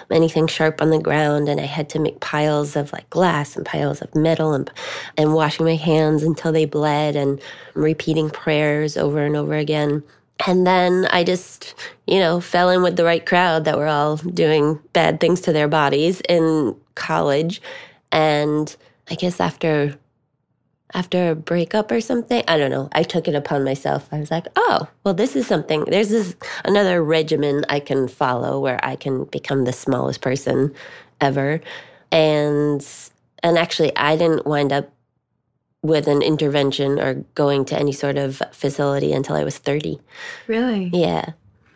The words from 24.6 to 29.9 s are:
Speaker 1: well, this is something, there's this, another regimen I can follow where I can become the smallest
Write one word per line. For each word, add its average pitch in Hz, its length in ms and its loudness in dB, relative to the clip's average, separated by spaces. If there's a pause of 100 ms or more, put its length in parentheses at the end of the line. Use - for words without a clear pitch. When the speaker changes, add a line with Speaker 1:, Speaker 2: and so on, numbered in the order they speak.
Speaker 1:
well, 196 100 0
this 214 220 0
is 254 100 0
something, 151 400 0
there's 196 240 2
this, 208 260 0 (280)
another 185 400 2
regimen 151 680 0
I 143 120 0
can 135 260 -2
follow 127 540 -2
where 131 220 -2
I 131 120 -4
can 135 300 -4
become 135 400 -2
the 123 80 -2
smallest 131 480 -2